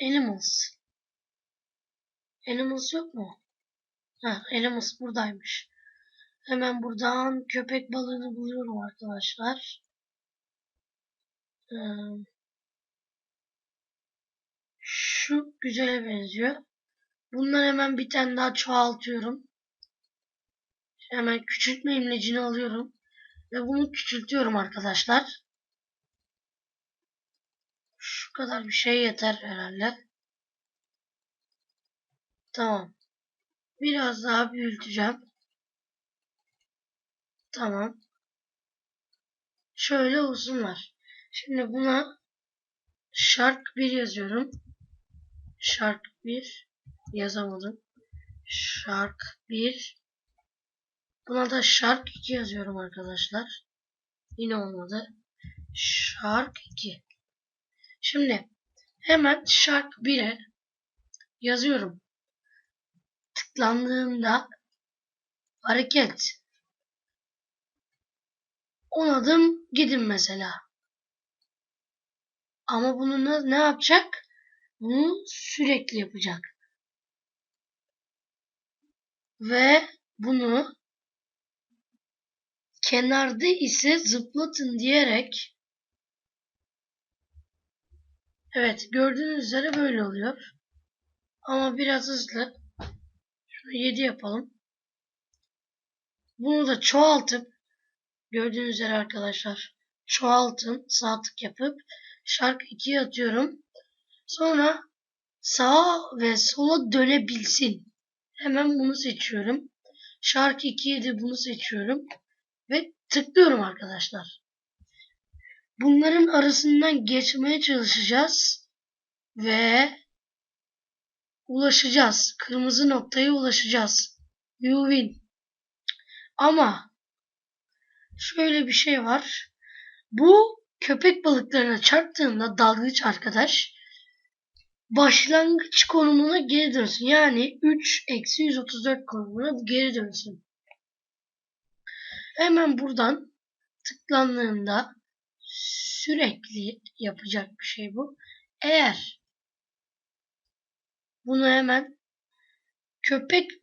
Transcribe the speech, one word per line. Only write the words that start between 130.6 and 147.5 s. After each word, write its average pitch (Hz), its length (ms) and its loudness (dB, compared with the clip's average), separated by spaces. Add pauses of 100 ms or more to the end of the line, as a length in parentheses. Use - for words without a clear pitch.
köpek 359 460 2
balıklarına 247 560 2
çarptığında 240 760 2
dalgıç 226 480 4
arkadaş - 680 0 (1160)
başlangıç 320 920 6
konumuna 302 560 4
geri 285 340 2
dönsün. 240 320 -2
Yani 277 560 4
üç 302 460 2
eksi 240 360 -2
yüz 285 140 2
otuz 247 280 -8
dört 262 200 0
konumuna 220 460 -6 (120)
geri 254 320 0
dönsün. 208 500 -8 (1900)
Hemen 330 420 4
buradan 262 560 -2 (500)
tıklandığında 240 1120 -2 (440)
sürekli - 1400 -6 (180)
yapacak 202 500 -8
bir - 160 -16